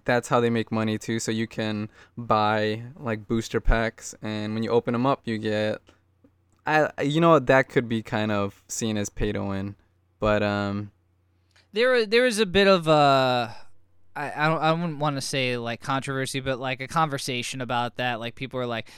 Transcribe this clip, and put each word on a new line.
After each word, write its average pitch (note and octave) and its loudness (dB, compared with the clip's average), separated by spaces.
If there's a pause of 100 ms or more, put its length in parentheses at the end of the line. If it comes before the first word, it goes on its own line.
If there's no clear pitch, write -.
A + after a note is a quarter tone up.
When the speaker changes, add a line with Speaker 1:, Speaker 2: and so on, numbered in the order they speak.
Speaker 1:
that's B2 0
how B2+ 4
they A#2 4
make A#2 -2
money A2 0
too. A2+ -4
So - -4
you A2+ -2
can G#2+ -4 (280)
buy, G#2+ 0 (140)
like, A2 -6
booster A2+ -2
packs, - 0
and G#2+ -6
when A2+ -4
you A2 -4
open A#2+ 2
'em A#2+ 0
up, C#3 0
you A2 -4
get, G#2+ -2 (840)
I, D3+ 4 (120)
you C#3+ 0
know E3+ 6
what, C3+ 6
that C3 6
could B2 0
be A2+ -2
kind G#2+ -2
of G2+ -2
seen A2 -4
as G#2 -4
pay G#2 -2
to G2+ -4
win, G2 -6 (460)
but, G#2+ 2
um, G2+ -2 (840)
Speaker 2:
There, A#3+ 2
there A#3 4
is A3 0
a A3+ 2
bit F#3+ 4
of F3 4
a, C3 4 (600)
I, C#3+ -8
I D3+ 0
don't, D#3+ 0
I D#3 4
wouldn't E3 -4
wanna C#3+ -2
say, B2+ -2
like, A#2 -6
controversy, C3+ -4
but, C3 -4
like, C3 -4
a B2+ -8
conversation C3+ -2
about A#2+ -4
that. B2 -4
Like, A#2 -8
people C3 -8
are B2 -4
like, A#2 -6